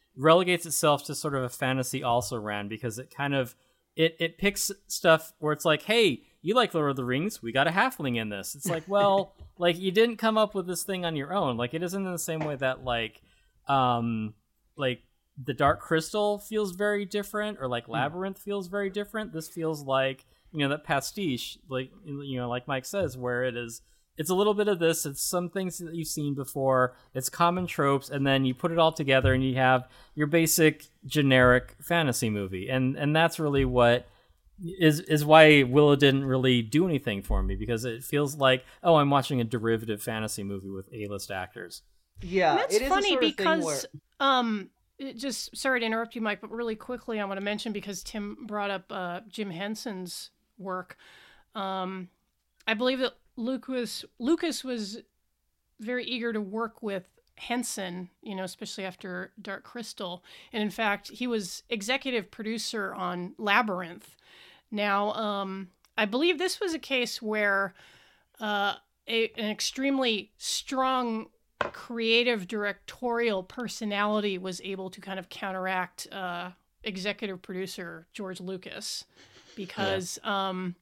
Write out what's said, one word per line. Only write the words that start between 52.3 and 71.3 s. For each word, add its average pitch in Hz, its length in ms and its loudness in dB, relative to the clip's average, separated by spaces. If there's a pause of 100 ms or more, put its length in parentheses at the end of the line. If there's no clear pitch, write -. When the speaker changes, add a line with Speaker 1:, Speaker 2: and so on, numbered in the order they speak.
Speaker 2:
I 220 60 0
believe 254 280 0
that 262 120 0 (260)
Lucas, 247 640 -6 (160)
Lucas 320 460 0
was 233 380 -8 (760)
very 240 280 -6
eager 233 260 -4
to 214 80 -2
work 220 420 -8
with 196 220 -6 (320)
Henson, 185 720 -6 (140)
you 214 120 -10
know, 190 100 -6
especially 190 420 -10
after 185 460 -12 (100)
Dark 196 220 -12
Crystal. 196 600 -12 (300)
And 214 80 -2
in 214 80 -2
fact, 202 400 -2
he 247 160 -6
was 226 420 -6
executive 233 640 -4
producer 214 640 -6
on 180 420 -6
Labyrinth. 202 800 0 (540)
Now, 208 420 0
um, 196 560 -4 (300)
I 214 80 2
believe 285 320 0
this 359 220 -2
was 370 120 -2
a 320 60 -4
case 247 420 -4
where, 202 540 0 (640)
uh, 202 360 -2 (300)
a, 226 300 0
an 214 140 -4
extremely 262 880 -2
strong 254 880 -2 (340)